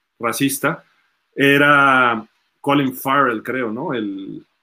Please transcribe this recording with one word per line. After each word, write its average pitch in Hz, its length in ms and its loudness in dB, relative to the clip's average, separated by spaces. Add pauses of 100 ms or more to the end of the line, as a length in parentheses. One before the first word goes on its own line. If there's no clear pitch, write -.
(200)
racista, 139 640 -4 (520)
era 139 880 4 (360)
Colin 139 340 -2
Farrell, 135 480 0
creo, 120 280 -6
¿no? 139 220 -8
El, 101 500 -8 (200)